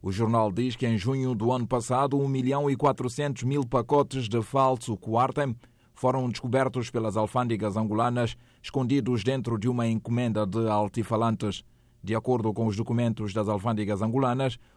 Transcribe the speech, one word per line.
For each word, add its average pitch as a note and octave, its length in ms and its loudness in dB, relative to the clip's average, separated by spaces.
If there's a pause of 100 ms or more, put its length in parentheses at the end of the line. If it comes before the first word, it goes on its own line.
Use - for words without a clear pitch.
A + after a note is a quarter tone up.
O G2 100 -2
jornal A2 400 2
diz A#2+ 240 -2
que B2+ 100 -2
em A2+ 120 2
junho B2+ 360 -2
do A2 160 0
ano B2 160 0
passado, C3 540 0
um C#3 80 0
milhão C3+ 400 0
e C3+ 80 2
quatrocentos C#3 640 0
mil C3+ 240 0
pacotes C3 640 2
de A2+ 140 0
falso B2+ 560 0
Coartem B2 580 0 (380)
foram B2+ 340 0
descobertos B2+ 640 -2
pelas A2 260 -2
alfândegas G#2+ 640 0
angolanas, A2+ 580 0 (260)
escondidos B2 600 0
dentro A#2 340 0
de G2+ 80 -2
uma B2 200 0
encomenda A2+ 600 0
de A2 220 0
altifalantes. G#2+ 960 0 (400)
De F2+ 100 -2
acordo A2+ 380 0
com A2+ 140 0
os G#2 100 0
documentos A2+ 560 -2
das G#2 160 0
alfândegas G#2 540 0
angolanas, B2 560 0 (180)